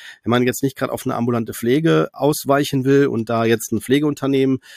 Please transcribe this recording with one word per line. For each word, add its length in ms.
Wenn 80
man 120
jetzt 200
nicht 140
gerade 160
auf 140
eine 80
ambulante 400
Pflege 580
ausweichen 720
will 220
und 240
da 160
jetzt 260
ein 80
Pflegeunternehmen, 800